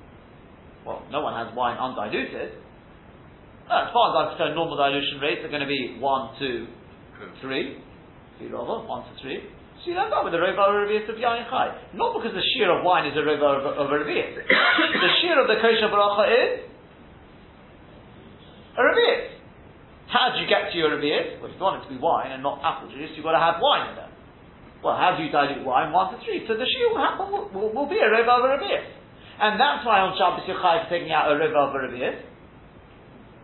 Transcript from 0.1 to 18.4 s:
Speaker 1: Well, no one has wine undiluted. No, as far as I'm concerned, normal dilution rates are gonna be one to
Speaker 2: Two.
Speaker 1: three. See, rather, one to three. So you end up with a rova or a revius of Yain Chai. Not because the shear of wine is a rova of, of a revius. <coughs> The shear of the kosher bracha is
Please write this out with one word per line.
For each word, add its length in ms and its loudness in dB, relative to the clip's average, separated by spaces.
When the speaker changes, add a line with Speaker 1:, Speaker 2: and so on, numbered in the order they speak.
Speaker 1:
Well, 240 -10
no 120 -4
one 120 -4
has 220 -8
wine 240 -2
undiluted. 800 -6
No, 40 2
as 80 -8
far 160 6
as 80 -2
I'm 160 0
concerned, 240 -2
normal 160 -4
dilution 480 0
rates 240 -2
are 20 -10
gonna 160 -4
be 340 -4
one 400 -2
to 280 -6
Speaker 2:
Two. 140 -16
Speaker 1:
three. 400 -6
See, 120 -12
rather, 320 -8
one 240 -10
to 60 -20
three. 240 -10
So 120 -8
you 40 -4
end 160 -2
up 160 0
with 80 -2
a 80 2
rova 160 0
or 240 4
a 40 -2
revius 200 -2
of 80 -8
Yain 320 -2
Chai. 240 -2
Not 240 0
because 160 -4
the 80 -4
shear 120 2
of 160 2
wine 240 4
is 80 -4
a 80 0
rova 400 2
of, 0 -
of 80 0
a 160 2
revius. 400 -4
<coughs> 0 -
The 680 2
shear 160 2
of 80 4
the 160 2
kosher 240 4
bracha 400 2
is 240 4